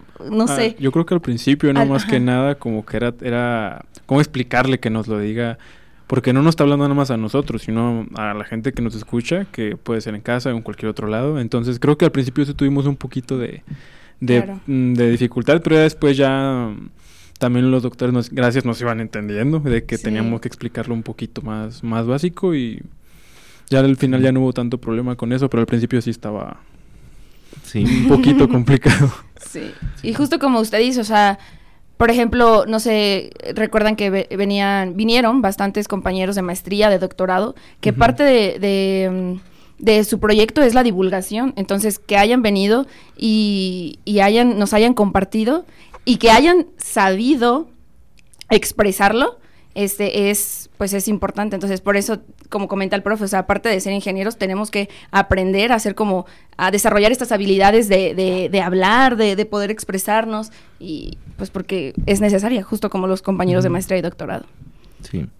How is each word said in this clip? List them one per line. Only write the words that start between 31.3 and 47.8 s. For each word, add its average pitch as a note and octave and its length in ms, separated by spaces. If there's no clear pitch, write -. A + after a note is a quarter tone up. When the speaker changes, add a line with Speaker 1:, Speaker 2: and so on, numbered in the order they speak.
Speaker 1:
por A#3 140
ejemplo, A#3 560
no A3 140
sé, G#3 500
recuerdan G#3+ 420
que G#3 140
ve-, F#3+ 260
venían, G3 600
vinieron A3+ 460
bastantes G3 460
compañeros F#3+ 480
de F#3+ 60
maestría, F#3+ 480
de F#3 80
doctorado, F#3 560
que C#3 100
Speaker 2:
Ujú. A#2+ 80
Speaker 1:
parte A#3+ 240
de, A#3+ 380
de, F#3+ 500
mm, - 480
de G#3+ 200
su G#3+ 160
proyecto G#3+ 420
es A#3+ 120
la B3+ 100
divulgación. F#3+ 720
Entonces, G3+ 420
que - 180
hayan A#3 260
venido G#3 440
y, G3 880
y G#3 160
hayan, A3 380
nos G3+ 160
hayan A#3 200
compartido G#3+ 720
y A#3 120
que A3+ 140
hayan D#4 360
sabido A#3 920